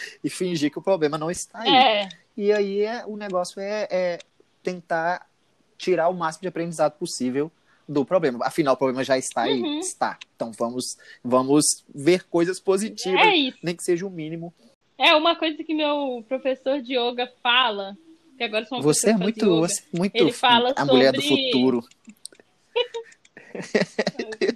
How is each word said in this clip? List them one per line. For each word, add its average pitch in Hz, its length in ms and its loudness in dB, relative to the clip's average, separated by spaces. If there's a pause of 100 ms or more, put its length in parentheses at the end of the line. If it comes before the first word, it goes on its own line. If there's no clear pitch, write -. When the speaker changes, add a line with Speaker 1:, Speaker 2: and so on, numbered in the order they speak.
(240)
Speaker 1:
e 151 80 -4
fingir 165 400 -2
que - 80 -12
o - 20 -12
problema 160 340 0
não 156 140 -4
está - 320 -10
aí. 254 100 0
Speaker 2:
É. 220 380 4 (260)
Speaker 1:
E 208 160 0
aí 202 300 0
é, 226 240 -4
o 214 100 -12
negócio 196 460 -6
é, 208 300 -6
é 180 260 -2 (460)
tentar 175 640 -4 (480)
tirar 170 320 2
o 185 40 0
máximo 160 280 -6
de 185 60 -8
aprendizado 170 500 -2
possível 139 540 -4 (360)
do 143 160 0
problema. 131 440 2
Afinal, 139 260 2
o - 40 4
problema 131 260 0
já 131 140 2
está 123 260 -2
aí? 127 180 0
Speaker 2:
Uhum. 294 180 -4
Speaker 1:
Está. - 380 -4 (180)
Então, 117 220 -8
vamos, 120 400 -6 (260)
vamos 131 600 2 (100)
ver 160 360 0
coisas 175 300 0
positivas, 196 640 0
Speaker 2:
É 427 140 6
isso. 269 260 -2
Speaker 1:
nem 175 140 -4
que - 80 -16
seja 180 240 -2
o - 20 -8
mínimo. 165 420 -10 (460)
Speaker 2:
É, 311 160 4
uma 330 220 2
coisa 320 280 -4
que 320 100 -8
meu 285 540 -2
professor 262 540 -4
de 247 160 -4
yoga 240 340 -2 (120)
fala, 220 520 0 (420)
que 240 60 -6
agora 220 220 -4
sou 254 140 -8
uma 135 60 -4
Speaker 1:
Você 151 220 4
Speaker 2:
pessoa 214 40 4
Speaker 1:
é - 20 4
Speaker 2:
que 208 60 2
faz 175 40 0 (140)
Speaker 1:
muito, 214 80 -2
Speaker 2:
yoga, 170 220 4
Speaker 1:
você - 140 -6 (120)
é 170 60 -4
muito 196 160 -2
Speaker 2:
ele 233 160 4
fala 240 440 4
Speaker 1:
a 277 100 0
mulher 262 280 6
do 269 80 -2
Speaker 2:
sobre 277 300 0
Speaker 1:
futuro. 233 320 2 (880)
Speaker 2:
<laughs> 466 320 -4 (1500)